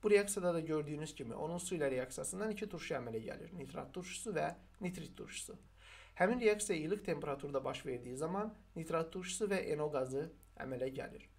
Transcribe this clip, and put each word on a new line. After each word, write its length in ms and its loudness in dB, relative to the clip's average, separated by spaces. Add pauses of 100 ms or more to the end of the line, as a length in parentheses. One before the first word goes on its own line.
Bu 80 6
reaksiyada 420 6
da 60 4
gördüyünüz 560 0
kimi, 200 -6
onun 220 -2
su 180 -2
ilə 160 4
reaksiyasından 640 -2
iki 160 -4
turşu 320 -4
əmələ 240 -4
gəlir. 320 -8
Nitrat 360 -8
turşusu 380 -6
və 220 2 (280)
nitrit 360 -6
turşusu. 400 -10 (580)
Həmin 260 4
reaksiya 380 6
ilıq 260 0
temperaturda 600 0
baş 200 -2
verdiyi 300 -4
zaman 380 0 (220)
nitrat 360 0
turşusu 400 -2
və 80 4 (160)
N 80 0
O 80 2
qazı 380 0 (260)
əmələ 400 -2
gəlir. 320 -8 (120)